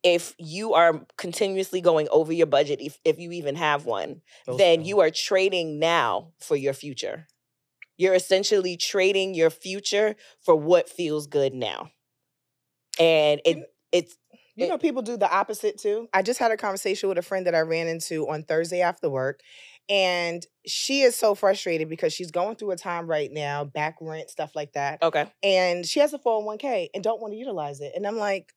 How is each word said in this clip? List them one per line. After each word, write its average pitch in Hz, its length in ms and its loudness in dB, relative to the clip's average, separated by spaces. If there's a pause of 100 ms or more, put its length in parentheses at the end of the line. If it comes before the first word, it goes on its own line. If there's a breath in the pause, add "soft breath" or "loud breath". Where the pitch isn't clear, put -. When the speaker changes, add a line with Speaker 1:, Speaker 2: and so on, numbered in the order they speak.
Speaker 1:
If 175 340 2
you 185 380 -6
are 165 300 4 (120)
continuously 190 640 -4
going 160 300 4
over 160 200 4
your 165 140 2
budget, 143 340 0
if, 143 240 -14
if 156 160 2
you 170 120 -12
even 147 240 -6
have 151 300 0
one, 95 360 -6 (240 soft breath)
Speaker 2:
Those 127 140 -6
Speaker 1:
then 170 200 6
Speaker 2:
don't. 160 60 -8
Speaker 1:
you 202 160 2
are 156 80 6
trading 180 720 0
now 147 600 0
for - 160 -2
your 139 180 -2
future. 143 540 -10 (720)
You're 185 160 4
essentially 185 640 2
trading 190 560 0
your 160 160 4
future 202 640 -2 (240 soft breath)
for 165 160 6
what 160 320 4
feels 151 400 -4
good 139 280 0
now. 101 340 -6 (1120)
And 151 440 4
it, 165 60 6
Speaker 2:
You 170 60 2
kn- 156 100 -14 (260)
Speaker 1:
it's, 175 260 0 (380 soft breath)
Speaker 2:
you 240 100 -2
Speaker 1:
it - 40 -2
Speaker 2:
know, 311 80 -2
people 269 240 0
do 233 160 -6
the 190 140 0
opposite 202 460 -2
too. 214 360 -4
I 190 80 4
just 226 180 -2
had 226 120 2
a 220 60 -2
conversation 196 520 -4
with 180 80 0
a 175 60 -2
friend 190 240 -6
that 170 80 0
I 160 60 4
ran 165 260 -2
into 160 420 -4
on 151 140 -6
Thursday 165 380 -2
after 170 280 0
work, 131 320 -4 (480 loud breath)
and 175 560 0 (200)
she - 360 -2
is 247 140 6
so 214 200 2
frustrated 175 540 0
because 160 240 -2
she's 175 180 -10
going 190 240 -2
through 208 160 -6
a 180 60 -2
time 170 300 -8
right 151 240 -2
now, 147 340 -4
back 151 340 -6
rent, 160 300 -12
stuff - 260 -8
like 147 180 -8
that. 143 280 -4
Speaker 1:
Okay. 160 240 0 (180)
Speaker 2:
And 180 420 2
she - 140 -2
has 294 140 4
a 277 60 -10
four 233 140 2
oh 214 120 2
one 214 140 -6
K 240 340 -4
and 202 100 -8
don't 220 180 -2
wanna 214 140 -10
utilize 160 460 -8
it. 143 140 -10
And 196 120 -6
I'm 226 100 -4
like 196 400 -4